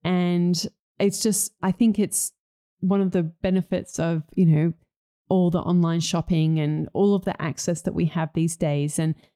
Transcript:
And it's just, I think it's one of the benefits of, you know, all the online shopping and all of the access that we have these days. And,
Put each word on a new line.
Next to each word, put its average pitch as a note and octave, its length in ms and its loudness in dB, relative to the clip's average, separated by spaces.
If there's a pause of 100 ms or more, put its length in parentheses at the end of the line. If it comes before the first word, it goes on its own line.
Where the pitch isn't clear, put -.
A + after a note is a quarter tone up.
And F3 640 0 (320)
it's G3 240 0
just, - 300 -2 (100)
I F#3 100 2
think A3 260 2
it's - 340 -2 (480)
one G3 200 2
of F#3+ 120 0
the F3+ 100 2
benefits F#3 760 -4
of, E3 260 -2 (100)
you F#3 120 4
know, D#3+ 260 4 (580)
all F3+ 200 2
the F3 100 0
online E3+ 400 2
shopping D#3+ 600 0
and D3+ 320 -2
all G3+ 220 2
of F#3+ 100 -2
the - 160 -6
access E3 420 -4
that - 120 -4
we E3 120 0
have D#3+ 280 -4
these E3 220 -2
days. D3 420 -2
And, D#3+ 160 0 (220)